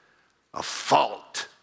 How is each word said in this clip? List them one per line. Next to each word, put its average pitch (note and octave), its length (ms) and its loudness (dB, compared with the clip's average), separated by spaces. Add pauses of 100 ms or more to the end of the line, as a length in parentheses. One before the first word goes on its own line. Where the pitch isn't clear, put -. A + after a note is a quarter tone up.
(540)
A - 80 -8
fault. - 840 0 (160)